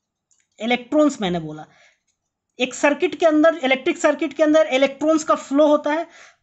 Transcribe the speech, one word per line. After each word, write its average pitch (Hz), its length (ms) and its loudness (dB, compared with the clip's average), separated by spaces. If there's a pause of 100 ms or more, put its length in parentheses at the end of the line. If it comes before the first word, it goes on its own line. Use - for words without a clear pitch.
(580)
इलेक्ट्रॉन्स 247 640 0
मैंने 175 200 -2
बोला, 156 240 -14 (920)
एक 294 160 -4
सर्किट 294 400 0
के 339 120 0
अंदर, 311 300 4
इलेक्ट्रिक 262 420 -2
सर्किट 302 340 -2
के 320 100 -2
अंदर 311 240 4
इलेक्ट्रॉन्स 294 580 0
का 311 120 2
फ्लो 285 300 0
होता 294 260 0
है 330 140 -4 (360)